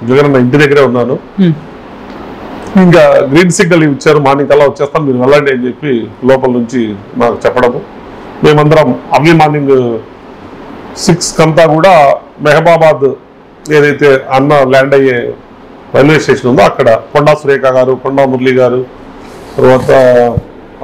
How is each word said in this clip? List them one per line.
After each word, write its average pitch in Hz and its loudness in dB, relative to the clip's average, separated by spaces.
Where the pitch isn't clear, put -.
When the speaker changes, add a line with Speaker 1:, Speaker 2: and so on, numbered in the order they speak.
Speaker 1:
జగనన్న 139 0
ఇంటి 123 0
దగ్గరే 143 2
ఉన్నాను. 123 0
Speaker 2:
హ్మ్. 175 -2
Speaker 1:
ఇంకా 175 4
గ్రీన్ 175 2
సిగ్నల్ 170 0
ఇచ్చారు, 151 0
మార్నింగ్ 139 0
కల్లా 147 4
వచ్చేస్తాం 143 -2
మీరు 131 -2
వెళ్ళండి 139 0
అని 123 -4
చెప్పి 120 -6
లోపల 131 2
నుంచి 117 -4
నాకు 117 -2
చెప్పడము. 123 -2
మేమందరం 151 2
అర్లీ 147 2
మార్నింగ్ 139 0
సిక్స్ - -4
కంతా 160 2
కూడా 160 4
మెహబాబాద్ 151 2
ఏదైతే 143 2
అన్న 135 0
ల్యాండ్ 135 2
అయ్యే 123 0
రైల్వే 143 2
స్టేషన్ 123 -2
ఉందో 151 2
అక్కడ 143 2
కొండా 143 0
సురేఖ 139 -2
గారు, 131 0
కొండా 139 0
మురళి 131 -2
గారు, 127 0
తర్వాత 127 2